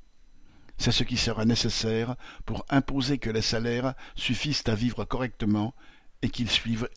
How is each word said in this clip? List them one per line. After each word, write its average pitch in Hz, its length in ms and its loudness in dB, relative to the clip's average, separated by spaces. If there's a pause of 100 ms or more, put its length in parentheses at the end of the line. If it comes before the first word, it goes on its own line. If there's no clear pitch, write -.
(800)
C'est - 120 4
ce 127 120 4
qui 120 140 0
sera 110 280 2
nécessaire 113 720 2 (320)
pour 110 200 -4
imposer 139 520 0
que 117 100 -4
les 110 140 0
salaires 120 500 0 (220)
suffisent - 500 0
à 113 80 2
vivre 110 320 0
correctement 110 720 0 (480)
et 113 80 0
qu'ils 117 180 -2
suivent 113 480 0